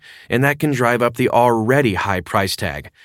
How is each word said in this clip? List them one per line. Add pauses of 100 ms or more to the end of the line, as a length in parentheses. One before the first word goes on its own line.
(280)
and
that
can
drive
up
the
already
high
price
tag. (140)